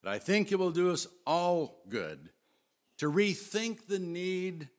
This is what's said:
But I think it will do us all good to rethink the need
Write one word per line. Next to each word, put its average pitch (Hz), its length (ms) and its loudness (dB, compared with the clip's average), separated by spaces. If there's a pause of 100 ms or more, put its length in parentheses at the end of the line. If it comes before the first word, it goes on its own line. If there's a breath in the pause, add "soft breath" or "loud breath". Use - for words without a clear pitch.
But 95 100 -6
I 104 60 -2
think 202 340 2
it 196 60 2
will 185 140 2
do 180 200 2
us - 160 -4 (180)
all 170 640 0
good 78 400 -6 (720)
to 151 120 0
rethink 208 760 0
the 196 120 -2
need 180 800 -4